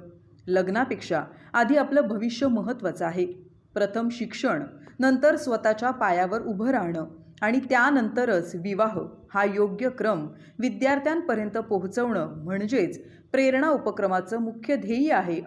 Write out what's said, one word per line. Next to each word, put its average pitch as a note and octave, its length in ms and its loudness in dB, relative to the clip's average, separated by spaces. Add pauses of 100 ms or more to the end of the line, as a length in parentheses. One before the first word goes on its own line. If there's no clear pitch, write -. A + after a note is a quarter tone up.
(460)
लग्नापेक्षा F#3+ 760 0 (300)
आधी A#3+ 240 4
आपलं C#4 240 4
भविष्य A#3 460 -2
महत्त्वाचं G#3 600 -2
आहे. F3+ 200 -2 (480)
प्रथम A3 340 0
शिक्षण, G#3+ 540 -2 (360)
नंतर C4 380 4
स्वतःच्या A3+ 540 0
पायावर G3 520 0
उभं A3 280 -2
राहणं E3+ 360 -2 (360)
आणि A3+ 160 2 (120)
त्यानंतरच A#3+ 840 2
विवाह F#3+ 440 -2 (360)
हा G3 100 2 (100)
योग्य G#3 340 0 (100)
क्रम F#3 300 0 (300)
विद्यार्थ्यांपर्यंत C4 1000 0
पोहोचवणं F#3+ 840 -2
म्हणजेच G3 600 -2 (280)
प्रेरणा C4 360 4
उपक्रमाचं G3+ 720 0
मुख्य A3+ 360 -2
ध्येय A#3 360 0
आहे, F3+ 340 0